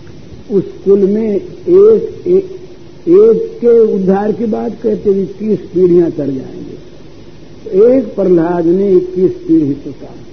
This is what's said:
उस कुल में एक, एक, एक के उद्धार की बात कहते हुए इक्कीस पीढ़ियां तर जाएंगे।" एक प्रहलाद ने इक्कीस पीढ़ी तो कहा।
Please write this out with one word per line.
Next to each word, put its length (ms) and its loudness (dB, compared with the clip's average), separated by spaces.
उस 120 0
कुल 360 0
में 360 0
एक, 920 2
एक, 280 0
एक 580 2
के 300 4
उद्धार 360 0
की 140 -6
बात 380 -6
कहते 260 -2
हुए 140 0
इक्कीस 360 -4
पीढ़ियां 520 2
तर 140 -6
जाएंगे।" 380 -10
एक 180 -4
प्रहलाद 500 0
ने 260 0
इक्कीस 400 0
पीढ़ी 420 -2
तो 180 -10
कहा। 240 -18